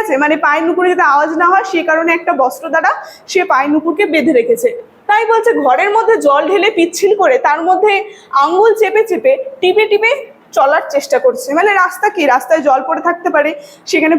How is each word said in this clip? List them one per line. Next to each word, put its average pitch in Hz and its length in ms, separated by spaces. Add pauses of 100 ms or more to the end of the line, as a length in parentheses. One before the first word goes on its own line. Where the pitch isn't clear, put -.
আছে? 427 120 (100)
মানে 302 120 (100)
পায়ের 311 220
নুপুরে 359 260
যাতে 349 200
আওয়াজ 302 180 (120)
না 349 100
হয়, 392 200
সেই 330 180
কারণে 330 280
একটা 339 140 (100)
বস্ত্র 254 220 (100)
দ্বারা 339 160 (400)
সে 370 100 (100)
পায়ের 285 240
নুপুরকে 311 380
বেঁধে 311 280
রেখেছে। 233 280 (400)
তাই 427 240
বলছে 453 180 (140)
ঘরের 381 320
মধ্যে 453 180 (120)
জল 285 240
ঢেলে 392 260
পিচ্ছিল 339 360 (100)
করে 262 140 (100)
তার 302 220
মধ্যে 381 240 (500)
আঙ্গুল 381 380
চেপে 427 300
চেপে - 220 (280)
টিপে 403 300
টিপে 427 220 (440)
চলার 294 280 (100)
চেষ্টা 277 300
করছে। 240 240 (100)
মানে 403 120 (120)
রাস্তা 359 320
কি, 359 80 (120)
রাস্তায় 294 340
জল 262 200
পড়ে 320 200
থাকতে 339 260
পারে, 294 160 (400)
সেখানে 320 280